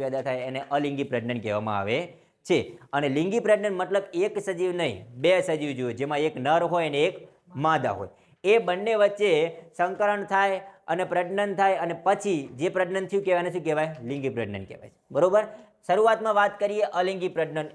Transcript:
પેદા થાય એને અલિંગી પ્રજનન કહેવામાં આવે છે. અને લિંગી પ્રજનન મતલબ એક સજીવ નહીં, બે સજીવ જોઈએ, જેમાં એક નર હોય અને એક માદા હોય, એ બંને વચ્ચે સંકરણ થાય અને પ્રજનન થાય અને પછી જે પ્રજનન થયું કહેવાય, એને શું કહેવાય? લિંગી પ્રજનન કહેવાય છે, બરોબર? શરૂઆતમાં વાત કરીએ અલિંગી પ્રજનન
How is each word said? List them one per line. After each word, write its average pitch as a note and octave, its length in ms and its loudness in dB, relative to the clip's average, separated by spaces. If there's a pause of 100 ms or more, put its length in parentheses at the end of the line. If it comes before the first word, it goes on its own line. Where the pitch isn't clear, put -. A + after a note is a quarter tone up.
પેદા C3 240 -4
થાય B2+ 220 -4
એને C3 120 -6 (140)
અલિંગી C#3+ 360 0
પ્રજનન A#2+ 340 -2
કહેવામાં G#2+ 340 -2
આવે G#2 180 0 (480)
છે. E3 140 4 (360)
અને D3 120 2 (100)
લિંગી F#3+ 300 2
પ્રજનન G3+ 320 2
મતલબ F#3+ 260 0 (180)
એક G#3 120 -2 (100)
સજીવ F3+ 260 -2 (100)
નહીં, C3 140 -2 (280)
બે F3 100 6 (140)
સજીવ D3+ 320 -2
જોઈએ, A#2+ 200 -4
જેમાં D3 280 0
એક D3+ 80 -6 (100)
નર D#3+ 260 4
હોય E3+ 200 2
અને C#3+ 160 0
એક F#3 80 -4 (500)
માદા C3 320 2
હોય, F#2+ 140 -10 (320)
એ G3 100 4 (140)
બંને G3 340 0
વચ્ચે G3+ 300 2 (460)
સંકરણ G3 540 0
થાય G3 320 2 (240)
અને F3 240 0
પ્રજનન F#3 480 0
થાય G3 240 4
અને E3+ 100 -2 (120)
પછી G3+ 340 2 (200)
જે F3 180 0
પ્રજનન F#3 320 0
થયું G3 180 0
કહેવાય, F3 160 4
એને F3 80 -4
શું E3+ 160 -4
કહેવાય? D#3 240 0 (180)
લિંગી C3+ 260 -4
પ્રજનન G2+ 300 -6
કહેવાય - 240 -18
છે, - 100 -20 (120)
બરોબર? F3+ 320 4 (440)
શરૂઆતમાં A3 480 4
વાત G3+ 240 4
કરીએ G3+ 260 0 (140)
અલિંગી F#3 380 -2
પ્રજનન D#3 380 -2